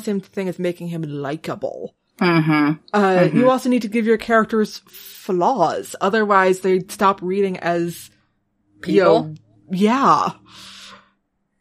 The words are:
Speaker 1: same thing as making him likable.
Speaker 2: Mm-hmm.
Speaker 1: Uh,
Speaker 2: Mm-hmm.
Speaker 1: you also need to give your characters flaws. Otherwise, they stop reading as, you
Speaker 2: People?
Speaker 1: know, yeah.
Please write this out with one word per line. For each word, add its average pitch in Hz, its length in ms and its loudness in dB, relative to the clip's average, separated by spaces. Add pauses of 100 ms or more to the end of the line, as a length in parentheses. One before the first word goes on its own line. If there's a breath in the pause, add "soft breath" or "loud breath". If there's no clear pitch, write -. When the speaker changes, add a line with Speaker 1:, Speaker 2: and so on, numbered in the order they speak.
Speaker 1:
same 202 160 -4
thing 190 260 -8
as 175 120 -6
making 175 280 -6
him 170 140 -8
likable. 147 960 -10 (240)
Speaker 2:
Mm-hmm. 156 600 2 (140)
Speaker 1:
Uh, 208 60 2
Speaker 2:
Mm-hmm. 185 400 2
Speaker 1:
you 247 100 4
also 254 200 0
need 247 120 2
to 226 60 -6
give 220 180 -2
your 220 120 2
characters 220 720 0
flaws. - 1120 -2
Otherwise, 190 600 2
they 185 300 0
stop 196 340 0
reading 190 340 -2
as, 170 540 -6 (760)
you 190 160 2
Speaker 2:
People? 165 220 4
Speaker 1:
know, 156 120 -12 (360)
yeah. 196 600 2 (1300 loud breath)